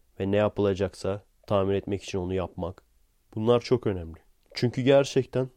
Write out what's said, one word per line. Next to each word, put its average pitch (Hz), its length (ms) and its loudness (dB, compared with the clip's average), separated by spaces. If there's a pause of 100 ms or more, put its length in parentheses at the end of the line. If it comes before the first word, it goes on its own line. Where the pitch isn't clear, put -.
(200)
ve 98 120 0
ne 101 40 2
yapılacaksa 101 880 0 (240)
tamir 98 260 2
etmek 98 300 -2
için - 140 -8
onu 90 160 -4
yapmak. 90 500 -6 (520)
Bunlar 117 240 2
çok - 280 0
önemli. 85 320 -6 (340)
Çünkü 123 280 -2
gerçekten 131 760 2